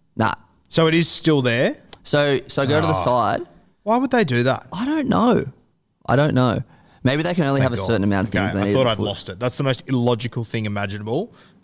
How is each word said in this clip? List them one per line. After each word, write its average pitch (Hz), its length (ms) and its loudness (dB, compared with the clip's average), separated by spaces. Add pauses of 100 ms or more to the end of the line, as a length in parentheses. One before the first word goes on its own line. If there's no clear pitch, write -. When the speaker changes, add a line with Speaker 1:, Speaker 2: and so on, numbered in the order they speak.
(140)
Speaker 1:
Nah. 110 200 0 (340)
Speaker 2:
So 165 180 2
it 160 80 2
is 170 140 2
still 151 340 2
there? 123 360 0 (260)
Speaker 1:
So, 147 420 2
so - 180 -2
go 147 160 2
to 160 60 -2
the 160 60 0
Speaker 2:
Oh. - 120 0
Speaker 1:
side. 123 380 0 (400)
Speaker 2:
Why 220 140 0
would 254 160 0
they 240 100 4
do 123 220 2
that? 127 280 -2
Speaker 1:
I 202 120 -6
don't 294 240 -2
know. 208 380 2 (640)
I 120 60 2
don't 147 180 2
know. 127 280 2 (420)
Maybe 143 180 2
they 175 120 -2
can 165 100 2
only 139 160 0
Speaker 2:
Thank 131 100 2
Speaker 1:
have 120 40 -6
a - 20 -4
Speaker 2:
God. 98 100 -4
Speaker 1:
certain 110 160 2
amount 98 260 0
of - 40 -12
things 101 180 0
Speaker 2:
Okay, 87 40 -4
Speaker 1:
they 98 80 -2
Speaker 2:
I - 60 0
Speaker 1:
need 101 40 2
Speaker 2:
thought 131 120 2
Speaker 1:
to 120 60 2
Speaker 2:
I'd 110 60 -2
Speaker 1:
put. 107 80 -2
Speaker 2:
lost 101 240 -6
it. 92 100 -12
That's 123 200 -4
the 151 40 -2
most 135 240 -2
illogical 120 600 -2
thing 113 180 -6
imaginable. 104 720 -6 (300)